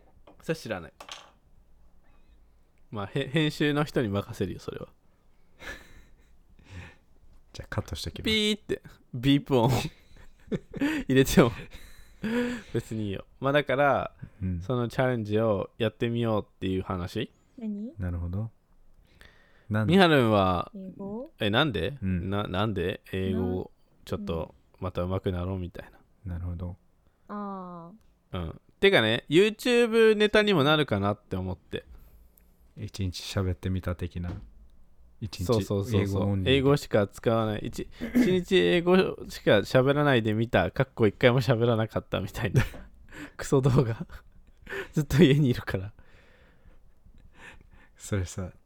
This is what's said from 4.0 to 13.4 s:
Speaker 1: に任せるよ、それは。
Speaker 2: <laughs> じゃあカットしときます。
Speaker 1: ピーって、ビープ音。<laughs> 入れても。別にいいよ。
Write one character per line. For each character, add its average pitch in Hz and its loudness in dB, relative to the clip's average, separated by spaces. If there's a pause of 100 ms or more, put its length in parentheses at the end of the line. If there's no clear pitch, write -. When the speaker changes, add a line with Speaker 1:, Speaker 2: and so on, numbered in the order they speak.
Speaker 1:
に 110 -2
任 101 -4
せ 101 -4
る 90 -6
よ、 - -14
そ - -14
れ - -10
は。 - -14 (720)
Speaker 2:
<laughs> - -20
じ - -14
ゃ - -18
あ - -18
カ - -6
ッ - -6
ト - -10
し - -8
と - -8
き - -12
ま - -10
す。 - -6
Speaker 1:
ピ 214 0
ー 202 -6
っ - -20
て、 - -8 (320)
ビ 139 2
ー 139 -8
プ 139 2
音。 117 4
<laughs> - -6
入 139 2
れ 135 8
て - 6
も。 113 4 (1200)
別 - -6
に 110 -6
い - -6
い - -6
よ。 - -10 (160)